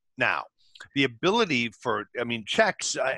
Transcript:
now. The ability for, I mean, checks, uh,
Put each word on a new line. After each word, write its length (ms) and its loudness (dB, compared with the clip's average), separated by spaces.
now. 260 0
The 80 4
ability 800 0
for, 240 -2
I 60 -2
mean, 240 -4
checks, 480 0
uh, 220 -2